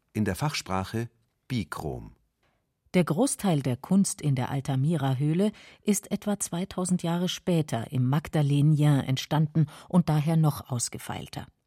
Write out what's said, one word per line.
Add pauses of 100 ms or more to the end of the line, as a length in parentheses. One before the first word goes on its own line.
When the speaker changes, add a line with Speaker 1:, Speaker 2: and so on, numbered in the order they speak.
(120)
Speaker 1:
in
der
Fachsprache (400)
bichrom. (800)
Speaker 2:
Der
Großteil
der
Kunst
in
der
Altamira-Höhle (320)
ist
etwa
zweitausend
Jahre
später
im
Magdalénien
entstanden (220)
und
daher
noch
ausgefeilter. (200)